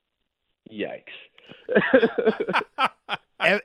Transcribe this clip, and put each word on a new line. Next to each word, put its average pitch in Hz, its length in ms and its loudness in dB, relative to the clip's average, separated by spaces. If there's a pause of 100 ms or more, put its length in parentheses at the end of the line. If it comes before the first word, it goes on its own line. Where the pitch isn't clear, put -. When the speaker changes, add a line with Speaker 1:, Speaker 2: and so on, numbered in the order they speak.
(720)
Speaker 1:
Yikes. 101 320 -10 (640)
<laughs> - 1200 0 (540)
Speaker 2:
E-, 196 200 4